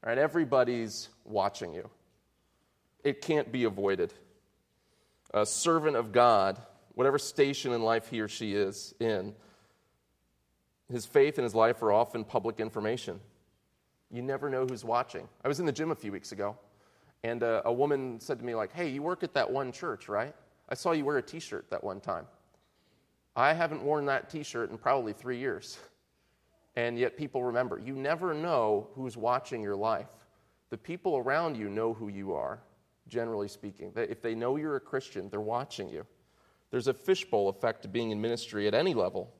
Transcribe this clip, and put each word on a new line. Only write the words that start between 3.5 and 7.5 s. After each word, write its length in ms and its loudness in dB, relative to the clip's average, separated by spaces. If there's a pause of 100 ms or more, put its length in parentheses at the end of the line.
be 140 0
avoided. 480 2 (1200)
A 140 4
servant 500 2
of 160 0
God, 480 6 (340)
whatever 240 4
station 540 2